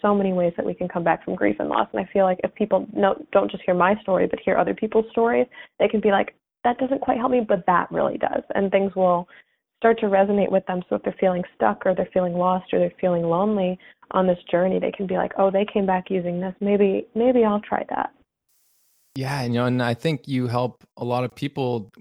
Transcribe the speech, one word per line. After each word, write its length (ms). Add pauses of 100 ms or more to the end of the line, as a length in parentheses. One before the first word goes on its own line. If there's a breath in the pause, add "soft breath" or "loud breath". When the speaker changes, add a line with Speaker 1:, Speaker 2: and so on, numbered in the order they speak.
Speaker 1:
so 120
many 200
ways 240
that 80
we 80
can 160
come 160
back 180
from 120
grief 240
and 100
loss. 240
And 120
I 60
feel 140
like 180
if 120
people 360
no, 240 (160)
don't 180
just 140
hear 120
my 260
story, 260
but 160
hear 140
other 160
people's 380
stories, 360 (320 loud breath)
they 80
can 140
be 100
like, 240 (300)
"That 120
doesn't 220
quite 200
help 120
me, 160
but 200
that 220
really 280
does." 260 (100)
And 160
things 280
will 320 (480 soft breath)
start 220
to 80
resonate 440
with 140
them. 240
So 80
if 60
they're 180
feeling 220 (120)
stuck 300
or 100
they're 180
feeling 200
lost 400
or 60
they're 200
feeling 240
lonely 560 (320 loud breath)
on 160
this 120 (120)
journey, 280
they 120
can 160
be 80
like, 220
"Oh, 140
they 140
came 200
back 240
using 320
this. 180
Maybe, 560
maybe 300
I'll 160
try 300
that." 200 (1040)
Speaker 2:
Yeah, 280
you 100
know, 120
and 160
I 140
think 320
you 200
help 360 (140)
a 60
lot 200
of 100
people 680